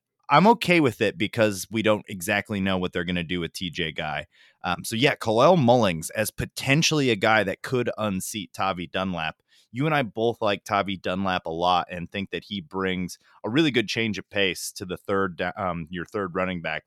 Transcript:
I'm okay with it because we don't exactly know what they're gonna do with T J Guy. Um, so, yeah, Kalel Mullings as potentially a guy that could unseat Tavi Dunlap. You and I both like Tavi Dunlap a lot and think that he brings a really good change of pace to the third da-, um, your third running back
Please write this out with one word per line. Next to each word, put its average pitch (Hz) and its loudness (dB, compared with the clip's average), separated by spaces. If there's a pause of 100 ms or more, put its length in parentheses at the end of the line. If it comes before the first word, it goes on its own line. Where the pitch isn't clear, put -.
(300)
I'm 165 6
okay 180 4
with 131 2
it 101 0
because 104 0
we 110 -2
don't 107 2
exactly 101 -2
know 95 2
what 90 -2
they're 87 -2
gonna 87 -2
do 85 -4
with 80 -4
T 90 -8
J 80 -4
Guy. 76 -6 (360)
Um, 87 -4
so, - -6
yeah, 131 2
Kalel 127 4
Mullings 113 4
as 107 -2
potentially 143 0
a 113 4
guy 107 4
that 92 -4
could 123 -2
unseat 101 -4
Tavi 92 -2
Dunlap. 87 -4 (340)
You 135 -2
and 156 2
I 143 2
both 113 -2
like 101 0
Tavi 98 0
Dunlap 92 -2
a 82 -4
lot 87 2
and 85 -10
think 98 -6
that 85 -6
he 101 -10
brings 92 -4 (260)
a 107 -4
really 147 2
good 110 0
change 110 -2
of - -14
pace 98 -2
to 101 -12
the 90 -6
third 98 -2
da-, 90 -4
um, 85 -4
your 87 -8
third 95 -6
running 92 -2
back 78 -6